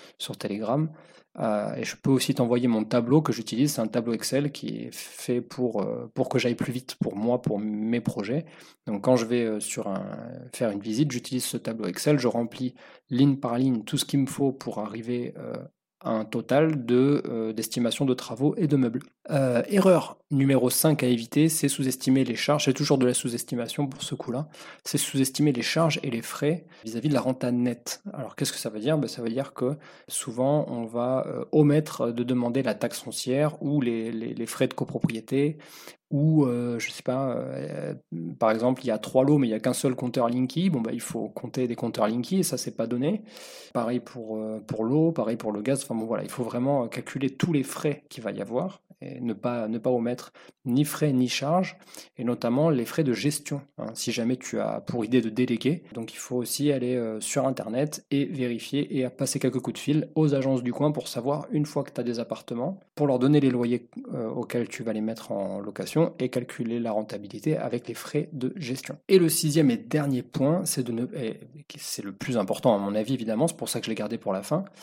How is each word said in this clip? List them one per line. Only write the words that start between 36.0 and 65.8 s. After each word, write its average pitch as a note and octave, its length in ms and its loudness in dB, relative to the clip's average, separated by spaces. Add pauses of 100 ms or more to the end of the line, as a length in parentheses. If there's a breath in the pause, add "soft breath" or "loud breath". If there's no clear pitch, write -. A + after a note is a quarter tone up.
ou, D3+ 340 6
euh, A#2+ 360 0
je - 100 -6
sais - 140 -14
pas, B2+ 320 0
euh, - 580 -6 (460)
par A2 100 6
exemple, A#2+ 320 2
il B2+ 60 -4
y - 20 4
a A2 80 2
trois - 240 4
lots, C#3+ 160 8
mais C3 80 4
il A2 40 0
y A2 40 0
a G#2+ 60 -2
qu'un B2 140 2
seul C3 200 0
compteur B2 340 0
Linky, B2+ 400 0
bon, D3 120 2
bah, A2+ 120 -2
il A#2+ 80 -4
faut G#2+ 280 -6
compter B2 400 -4
des A#2 80 -4
compteurs A2 320 0
Linky, A#2+ 320 0
et - 20 4
ça, C3 160 -2
c'est - 180 -8
pas A2+ 120 -2
donné. C#3 340 0 (500 loud breath)
Pareil A#2+ 280 0
pour, A2 360 -8
euh, A2 220 -4
pour A2 240 -4
l'eau, D#3 300 4
pareil A#2 240 0
pour A2 160 -4
le G2+ 100 -4
gaz, C3 220 -2
enfin A#2+ 100 -6
bon, A2 120 -2
voilà, G#2 180 -2
il G2+ 40 -8
faut - 140 -6
vraiment, B2 400 0
euh, A#2 60 -4
calculer C3 420 -4
tous E3+ 220 0
les C#3 100 4
frais - 460 -4
qu'il A#2 160 -12
va G2+ 80 -4
y G2+ 100 -6
avoir, B2+ 400 -4 (180)
et - 200 -12
ne A#2+ 120 -2
pas, A#2 360 -4
ne A2+ 100 -2
pas A#2+ 120 0
omettre B2 420 -2 (340 loud breath)
ni B2+ 180 4
frais D3+ 280 0
ni B2+ 160 4
charges, E3 500 0 (400 loud breath)
et B2+ 60 -6
notamment A#2+ 460 2
les B2 140 2
frais D#3+ 200 0
de B2+ 80 4
gestion, C#3 500 -2 (160)
hein, A2 160 -8
si - 160 -4
jamais A#2 260 0
tu A2+ 220 -6
as G#2+ 220 -2
pour A#2 240 -2
idée A#2+ 180 4
de A2+ 80 0
déléguer. B2 540 0 (100)
Donc A2+ 180 -8
il - 60 -16
faut - 180 -6
aussi C3+ 360 0
aller, B2+ 240 0
euh, A2 240 -4
sur C3 260 0
Internet C3 640 -2
et C#3 160 2
vérifier C3+ 720 -2
et B2+ 100 0
passer C3+ 300 -4
quelques B2+ 220 0
coups - 140 -4
de - 40 -12
fil D3 380 0
aux D#3 180 4
agences C3+ 280 2
du B2 100 -2
coin D3+ 180 2
pour C#3+ 160 -4
savoir, C#3 460 -4
une D3 140 2
fois C#3+ 180 -4
que - 80 -16
t'as B2+ 100 -4
des A#2 160 -4
appartements, A#2+ 640 -6 (160)
pour D3 100 2
leur C3 120 4
donner C#3+ 220 6
les C3+ 80 6
loyers, A#2+ 400 0 (240)
euh, A#2 160 -6
auxquels A#2+ 400 -4
tu - 140 -10
vas A2+ 100 -2
les G#2+ 80 -4
mettre A2 300 -6
en G2 300 -4
location G#2 580 0